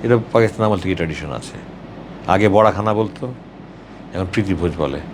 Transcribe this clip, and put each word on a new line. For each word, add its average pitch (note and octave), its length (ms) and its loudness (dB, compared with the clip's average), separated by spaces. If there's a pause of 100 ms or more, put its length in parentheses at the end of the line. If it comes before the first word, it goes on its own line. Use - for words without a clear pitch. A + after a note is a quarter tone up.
এটা A#2 140 4 (140)
পাকিস্তান A2+ 340 2
আমল G#2 120 2
থেকে F#2 180 -2
ট্র্যাডিশন D#2+ 360 -6
আছে। A1+ 260 -10 (720)
আগে G2 220 6
বড়াখানা G#2 440 4
বলতো, A2 400 -4 (800)
এখন F#2 200 -4
প্রীতিভোজ F2+ 440 0
বলে। C#2 220 -2 (140)